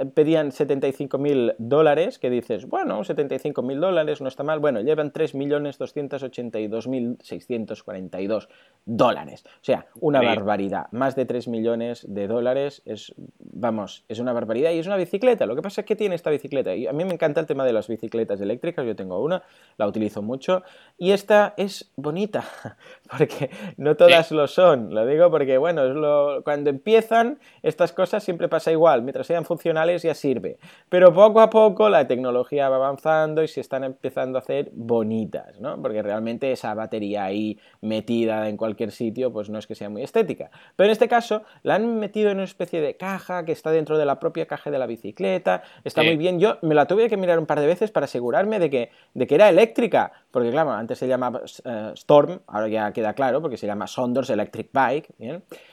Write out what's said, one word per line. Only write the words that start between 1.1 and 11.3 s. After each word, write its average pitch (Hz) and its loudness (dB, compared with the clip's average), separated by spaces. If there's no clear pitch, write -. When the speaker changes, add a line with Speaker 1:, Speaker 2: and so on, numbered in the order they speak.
Speaker 1:
mil 135 0
dólares, 147 2
que 131 -4
dices, 120 -4
bueno, 320 -4
setenta 139 -4
y - -6
cinco 139 -4
mil 135 -4
dólares 156 0
no 135 -8
está 131 -8
mal. 156 -2
Bueno, 143 0
llevan 147 -2
tres 160 -4
millones 143 -4
doscientos 135 -8
ochenta 117 -8
y 107 -4
dos 110 -6
mil 123 -4
seiscientos 107 -10
cuarenta 92 -12
y 98 -4
dos 104 -4
dólares. 107 -2
O - -20
sea, - -2
una 147 2
Speaker 2:
Increíble. 113 2
Speaker 1:
barbaridad. 98 -4
Más 131 -2
de 131 -2
tres 120 -6